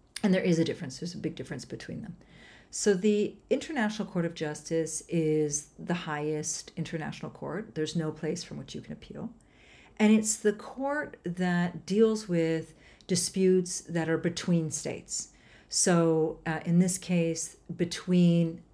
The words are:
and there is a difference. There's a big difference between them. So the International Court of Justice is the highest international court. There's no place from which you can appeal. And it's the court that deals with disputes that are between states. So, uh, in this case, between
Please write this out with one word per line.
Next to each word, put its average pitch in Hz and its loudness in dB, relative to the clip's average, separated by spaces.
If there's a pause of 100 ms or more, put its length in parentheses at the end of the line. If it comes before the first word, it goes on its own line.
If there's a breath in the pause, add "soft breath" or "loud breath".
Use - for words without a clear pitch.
(220)
and 214 4
there 185 2
is 165 4
a 160 2
difference. 139 -6
There's 175 -8
a - -12
big 165 -6
difference 160 -10
between - -10
them. - -12 (540 soft breath)
So - 2
the 208 2 (160)
International 226 -2
Court 175 -2
of 165 -4
Justice 160 -4
is 156 0 (100)
the - -4
highest 151 -4
international 151 -8
court. 151 -10
There's 156 -4
no 156 -2
place 160 -6
from 147 -14
which 143 -12
you 147 -10
can - -14
appeal. - -12 (680 soft breath)
And 214 6
it's 220 4
the 208 2
court 277 -6
that 175 0
deals 214 4
with 165 0 (360 soft breath)
disputes 185 2
that 165 -2
are 165 2
between 170 0
states. - -8 (380 soft breath)
So, 165 4
uh, 160 -2
in 170 4
this 180 4
case, 165 -2 (200)
between 170 4 (120)